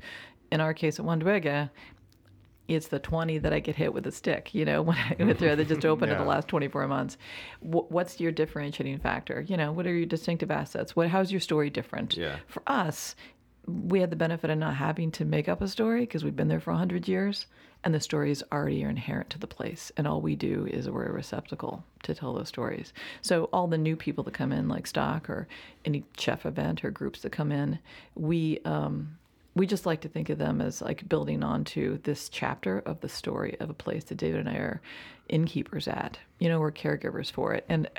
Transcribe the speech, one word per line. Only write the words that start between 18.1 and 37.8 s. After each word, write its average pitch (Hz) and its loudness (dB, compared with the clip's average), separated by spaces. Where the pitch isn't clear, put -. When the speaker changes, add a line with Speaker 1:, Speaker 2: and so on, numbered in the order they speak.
Speaker 1:
already 147 2
are 143 0
inherent 147 -2
to - -8
the - -8
place, - -8
and 151 2
all 151 0
we 156 0
do - 0
is - -4
we're - -4
a - -4
receptacle - -6
to 156 -2
tell 131 -6
those - -4
stories. - -6
So 165 2
all 180 2
the 165 2
new 156 2
people 143 -4
that - -6
come 135 0
in, - 0
like - -2
Stock 147 -2
or - -6
any 147 0
chef - -2
event 151 -2
or 139 -2
groups - -6
that - -4
come 147 0
in, 147 0
we, 160 2
um, 151 -2
we 185 6
just 190 0
like 160 2
to 165 -6
think 156 -4
of 151 0
them 151 2
as, 147 -2
like, - -6
building 147 2
onto 147 0
this - -2
chapter - -2
of 160 -6
the 165 -6
story - -4
of - -4
a 156 -6
place - -4
that - -8
David 160 0
and - -2
I - -2
are - -4
innkeepers 156 0
at. - -4
You 170 2
know, 165 2
we're 151 2
caregivers - -2
for - 0
it. - 0
And 160 2